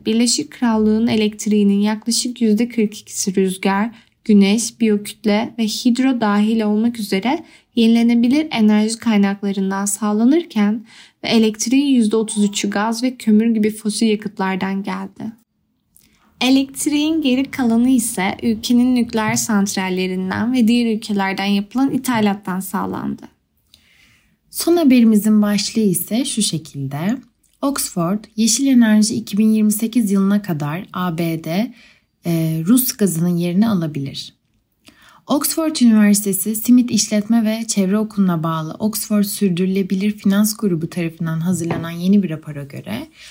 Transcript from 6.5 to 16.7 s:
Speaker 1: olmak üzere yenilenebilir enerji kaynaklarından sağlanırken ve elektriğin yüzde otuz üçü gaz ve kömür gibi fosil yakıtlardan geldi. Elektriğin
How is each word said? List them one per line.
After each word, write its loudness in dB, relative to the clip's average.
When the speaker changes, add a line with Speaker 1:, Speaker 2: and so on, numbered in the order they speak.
Speaker 1:
olmak 0
üzere -2
yenilenebilir 4
enerji 2
kaynaklarından 0
sağlanırken 0
ve -6
elektriğin 2
yüzde 2
otuz 0
üçü -2
gaz -4
ve -4
kömür 2
gibi 0
fosil -2
yakıtlardan -4
geldi. -10
Elektriğin 0